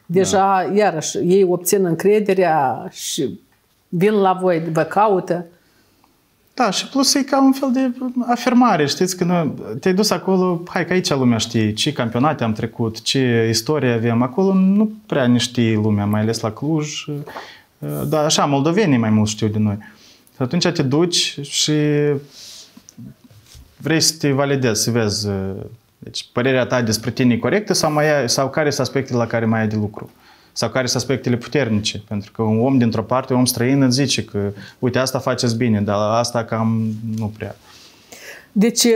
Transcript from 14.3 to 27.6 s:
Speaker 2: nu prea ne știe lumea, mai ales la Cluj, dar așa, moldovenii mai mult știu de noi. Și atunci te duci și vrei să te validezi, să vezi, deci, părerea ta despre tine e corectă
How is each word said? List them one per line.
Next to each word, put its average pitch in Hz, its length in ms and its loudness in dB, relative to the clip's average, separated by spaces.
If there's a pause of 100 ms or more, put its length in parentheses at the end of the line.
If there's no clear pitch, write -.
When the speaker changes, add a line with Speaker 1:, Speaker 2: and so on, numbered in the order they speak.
Speaker 2:
nu 196 380 2 (140)
prea 131 220 0
ne 123 100 4
știe 117 380 0
lumea, 104 300 2
mai 107 160 0
ales 110 180 -2
la 110 120 -4
Cluj, 151 540 -4 (1000)
dar 151 180 0
așa, 160 200 2
moldovenii 147 520 2
mai 113 120 2
mult 107 200 4
știu - 180 -2
de 107 120 -2
noi. 104 180 0 (580)
Și - 60 -6
atunci 165 260 0
te 175 140 0
duci 151 600 0
și - 300 -4 (2000)
vrei 156 220 0
să - 200 0
te 143 120 2
validezi, 135 520 2
să 120 80 -2
vezi, 107 360 0 (720)
deci, - 340 -14
părerea 127 320 2
ta - 160 0
despre 110 300 -2
tine 123 220 2
e 110 40 2
corectă 185 360 0